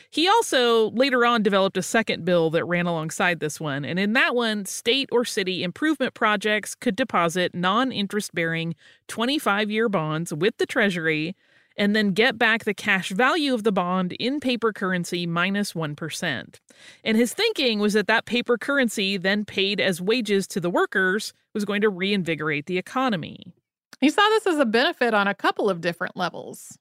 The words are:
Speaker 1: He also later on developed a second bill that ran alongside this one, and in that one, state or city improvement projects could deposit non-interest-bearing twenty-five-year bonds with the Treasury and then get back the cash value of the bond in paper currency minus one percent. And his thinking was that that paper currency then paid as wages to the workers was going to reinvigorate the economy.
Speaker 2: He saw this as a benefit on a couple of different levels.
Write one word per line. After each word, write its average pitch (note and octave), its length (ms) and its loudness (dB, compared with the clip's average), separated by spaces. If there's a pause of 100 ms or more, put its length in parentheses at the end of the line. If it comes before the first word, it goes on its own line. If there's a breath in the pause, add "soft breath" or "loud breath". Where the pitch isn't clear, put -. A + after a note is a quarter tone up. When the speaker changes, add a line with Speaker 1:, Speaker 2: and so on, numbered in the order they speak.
Speaker 1:
He D#4+ 180 0
also A#3+ 640 4
later B3 340 2
on A#3 180 2
developed G3 340 2
a F#3 40 0
second A3 440 -2
bill E3+ 240 4
that D3+ 160 0
ran F3 220 0
alongside E3+ 520 -2
this D3+ 180 -6
one, C#3+ 280 -4
and E3 120 -4
in G3+ 140 0
that C#4 240 2
one, A3 300 -2
state C4 480 -2
or A#3+ 100 2
city F#3 400 -2
improvement C4+ 500 -2
projects G#3+ 600 -2
could G#3 220 -2
deposit F3+ 580 0
non-interest-bearing F3+ 1200 -2 (320 soft breath)
twenty-five-year A3 800 0
bonds D#3+ 460 -2
with E3 240 0
the F#4+ 80 0
Treasury E3+ 720 0 (400 soft breath)
and G3+ 160 2
then G#3 180 2
get A3+ 260 2
back A3+ 260 2
the G#3 100 -2
cash G3 360 -2
value C4+ 440 2
of A3 100 0
the A3 80 2
bond F3+ 420 0
in C#4 260 -2
paper A#3+ 320 0
currency F3+ 560 -2
minus F#3+ 480 0
one D#3+ 180 -4
percent. D3 680 -8 (420 loud breath)
And A3 140 2
his A#3+ 160 4
thinking D#4 460 0
was G#3 140 2
that G#3 140 2
that A3 180 2
paper A#3+ 320 0
currency A3 600 0
then F#3+ 260 0
paid G3 380 -2
as E3+ 200 0
wages G#3 460 0
to - 140 -6
the E3+ 80 -2
workers G3+ 640 0 (200)
was G#3 120 -4
going G3+ 160 -2
to G#3+ 80 4
reinvigorate E3 800 -2
the F3+ 100 -2
economy. G#3+ 760 -4 (460)
Speaker 2:
He C4 100 4
saw D4+ 200 2
this A4 180 2
as E4 100 2
a D4 80 4
benefit A#3+ 480 2
on G3+ 140 2
a G3+ 60 0
couple D#4 360 0
of F3 120 -2
different E3+ 340 -4
levels. - 640 -8